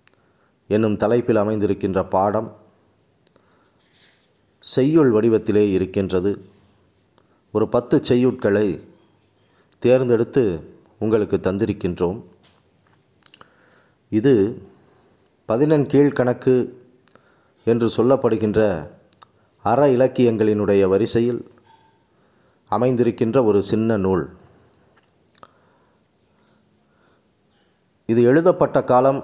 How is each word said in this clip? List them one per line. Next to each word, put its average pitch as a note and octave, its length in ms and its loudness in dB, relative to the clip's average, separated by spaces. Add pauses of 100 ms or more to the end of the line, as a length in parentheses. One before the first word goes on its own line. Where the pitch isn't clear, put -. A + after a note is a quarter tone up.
(720)
என்னும் G#2+ 280 0
தலைப்பில் A2+ 440 0
அமைந்திருக்கின்ற G2+ 680 -2
பாடம் G#2 420 -2 (2250)
செய்யுள் C#3 500 2
வடிவத்திலே G#2+ 560 2
இருக்கின்றது. F#2 640 -2 (1200)
ஒரு G#2+ 140 0
பத்து A#2+ 340 -2
செய்யுட்களை A2 680 0 (1120)
தேர்ந்தெடுத்து A#2+ 640 2 (540)
உங்களுக்கு G#2+ 400 -2
தந்திருக்கின்றோம். F#2 840 -4 (1900)
இது A2 220 2 (1120)
பதினெண் D3 360 0
கீழ்கணக்கு C3 680 0 (1120)
என்று A#2 220 0
சொல்லப்படுகின்ற A2 720 0 (1040)
அற A#2+ 240 0
இலக்கியங்களினுடைய G#2+ 1000 2
வரிசையில் A#2 520 0 (1300)
அமைந்திருக்கின்ற A#2 720 0
ஒரு G2+ 180 2
சின்ன A2+ 340 -2
நூல். F#2+ 280 0 (3750)
இது A#2 160 2
எழுதப்பட்ட D3+ 600 2
காலம் C3 400 2